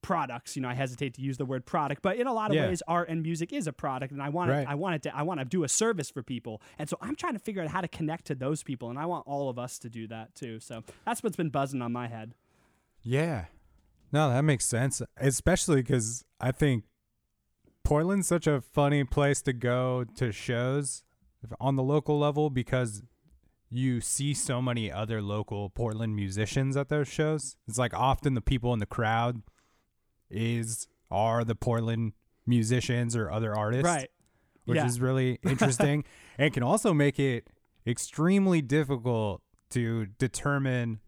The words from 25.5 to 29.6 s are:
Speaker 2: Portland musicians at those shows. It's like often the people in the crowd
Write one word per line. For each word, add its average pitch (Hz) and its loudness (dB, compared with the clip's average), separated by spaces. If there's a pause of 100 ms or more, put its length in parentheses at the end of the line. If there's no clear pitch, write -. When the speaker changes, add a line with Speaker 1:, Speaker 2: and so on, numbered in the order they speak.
Speaker 2:
Portland 113 -4
musicians 107 0
at 139 -2
those 147 0
shows. 156 -2 (100)
It's 110 -6
like 123 2
often 131 2
the 117 0
people 123 0
in 117 0
the 104 -2
crowd 117 0 (880)